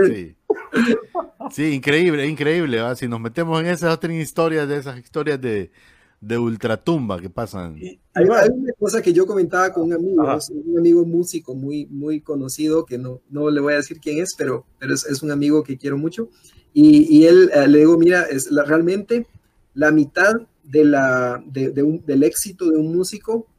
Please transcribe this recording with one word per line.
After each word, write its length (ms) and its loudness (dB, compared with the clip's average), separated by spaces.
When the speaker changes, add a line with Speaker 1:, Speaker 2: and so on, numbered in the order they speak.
Speaker 1:
sí. 280 -6
Sí, 240 -4
increíble, 520 0
increíble, 540 -2
¿va? 160 -6
Si 120 -8
nos 120 -8
metemos 400 -4
en 60 -4
esas 280 -2
otras 200 -6
historias, 540 -2
de 100 -4
esas 200 -12
historias 420 -6
de, 300 -6
de 180 -6
ultratumba 800 -4
que 100 -14
pasan. 480 -10
Speaker 2:
Y, 220 -18
Speaker 3:
Hay, 100 2
Speaker 2:
Iván. 180 4
Speaker 3:
hay 80 4
una 280 -6
cosa 220 -2
que 120 0
yo 140 4
comentaba 460 -2
con 120 -2
un 80 -2
amigo, 300 -2
Speaker 2:
Ajá. 160 -2
Speaker 3:
¿no? 200 -8
Un 80 0
amigo 240 4
músico 500 -4
muy, 320 -8
muy 340 -8
conocido 640 -4
que 140 -10
no, 220 -12
no 200 -4
le 100 0
voy 140 0
a 20 0
decir 240 -6
quién 200 -6
es, 160 -6
pero, 280 -4
pero 140 -4
es, 120 -6
es 160 -6
un 80 -6
amigo 320 0
que 160 -10
quiero 200 -6
mucho. 320 -8
Y, 340 8
y 100 10
él, 280 8
eh, 140 4
le 100 8
digo, 180 6
Mira, 260 4
es 280 -6
la, 140 0
realmente 640 -2
la 180 2
mitad 420 2
de 200 2
la, 640 0
de, 240 -6
de 140 -4
un, 200 -4
del 200 2
éxito 460 -4
de 60 0
un 200 -2
músico 500 -6